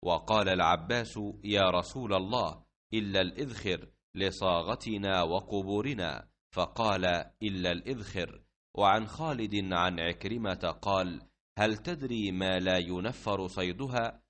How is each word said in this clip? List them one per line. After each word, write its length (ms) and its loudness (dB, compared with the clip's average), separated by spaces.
وقال 440 2
العباس: 680 2
"يا 260 4
رسول 440 -2
الله، 500 -2
إلا 280 0
الإذخر 680 -4
لصاغتنا 1080 0
وقبورنا"، 1040 -2
فقال: 500 2
"إلا 280 0
الإذخر". 720 -6
وعن 300 4
خالد 680 -2
عن 260 2
عكرمة 840 -2
قال: 400 0
"هل 180 4
تدري 540 -2
ما 280 2
لا 180 4
ينفر 680 -2
صيدها؟ 840 -4